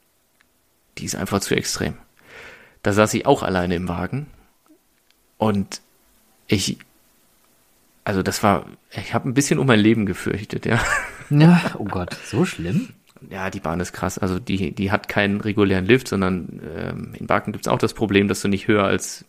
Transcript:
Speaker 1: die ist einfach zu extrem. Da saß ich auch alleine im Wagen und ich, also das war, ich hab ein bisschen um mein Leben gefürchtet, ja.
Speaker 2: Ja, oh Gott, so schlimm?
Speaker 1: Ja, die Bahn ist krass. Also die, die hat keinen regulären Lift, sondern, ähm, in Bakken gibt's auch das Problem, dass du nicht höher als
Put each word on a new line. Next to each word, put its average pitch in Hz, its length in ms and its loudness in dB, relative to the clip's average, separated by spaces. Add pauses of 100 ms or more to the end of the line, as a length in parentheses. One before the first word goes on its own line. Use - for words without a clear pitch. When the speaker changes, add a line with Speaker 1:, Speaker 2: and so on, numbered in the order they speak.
(960)
Speaker 1:
die - 80 -10
ist - 100 -6
einfach 98 260 -2
zu - 140 -2
extrem. - 400 -4 (880)
Da 101 100 2
saß 107 220 4
ich - 100 -4
auch - 180 4
alleine 90 320 0
im 87 120 -2
Wagen 92 400 -4 (1120)
und 101 440 -2 (680)
ich, - 300 0 (1300)
also 98 180 0
das - 220 -2
war, 98 220 4 (260)
ich - 220 -8
hab 117 120 -2
ein 131 80 -2
bisschen 143 260 2
um 139 80 2
mein 113 120 6
Leben 110 260 4
gefürchtet, - 600 -4
ja. 113 140 2 (500)
Speaker 2:
Ja, 165 320 8 (180)
oh 110 60 -4
Gott, 92 300 -6 (100)
so 147 200 0
schlimm? 139 440 -4 (400)
Speaker 1:
Ja, 95 200 -8
die 95 100 -8
Bahn 85 200 -4
ist 90 140 -6
krass. - 260 -4
Also 92 180 0
die, 92 340 -4
die 98 200 -4
hat - 160 0
keinen 101 340 0
regulären 98 440 2
Lift, 127 240 4
sondern, 92 520 -2 (160)
ähm, 90 400 -8
in - 100 -8
Bakken 107 260 0
gibt's - 140 -8
auch - 120 2
das 113 140 0
Problem, 101 340 2
dass 101 140 -2
du 101 60 -2
nicht 98 200 0
höher 104 160 4
als - 460 -2